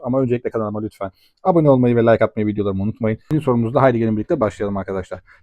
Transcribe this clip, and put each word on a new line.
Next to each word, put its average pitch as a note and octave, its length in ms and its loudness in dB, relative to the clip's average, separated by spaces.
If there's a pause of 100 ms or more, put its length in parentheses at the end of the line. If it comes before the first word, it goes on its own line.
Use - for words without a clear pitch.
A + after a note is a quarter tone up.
Ama B2+ 180 -2
öncelikle B2 300 -2
kanalıma G#2+ 320 -4
lütfen G2 280 -10 (320)
abone E3+ 280 4
olmayı B2 260 4
ve A#2 40 4
like A2+ 240 4
atmayı, G#2+ 220 -2
videolarımı G2+ 360 -2
unutmayın. A2 360 -2 (120)
Birinci D3+ 140 0
sorumuzda A#2+ 380 0
haydi B2 160 4
gelin A2+ 180 0
birlikte B2+ 240 -2
başlayalım G2+ 360 -2
arkadaşlar. F#2+ 440 -6 (220)